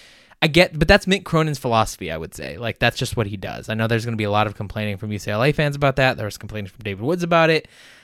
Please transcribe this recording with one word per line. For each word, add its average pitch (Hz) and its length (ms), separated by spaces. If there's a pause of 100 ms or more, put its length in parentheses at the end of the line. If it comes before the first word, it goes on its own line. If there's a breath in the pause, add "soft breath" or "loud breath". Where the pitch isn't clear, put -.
(420 loud breath)
I 160 60
get, 160 300
but 156 100
that's 196 200
Mick 190 160
Cronin's 156 340
philosophy, 110 540
I 80 60
would 82 180
say. 73 220
Like, 113 220
that's 117 180
just - 200
what 110 100
he 101 100
does. 95 320
I 110 40
know 113 140
there's 113 180
gonna 117 120
be 110 60
a 104 80
lot 107 160
of 101 80
complaining 104 420
from 107 140
U 104 80
C - 120
L 107 120
A 147 80
fans 147 240
about 143 200
that. 131 220
There 110 80
was 101 120
complaining 104 320
from - 140
David 101 200
Woods 175 200
about 170 260
it. 160 180 (360 loud breath)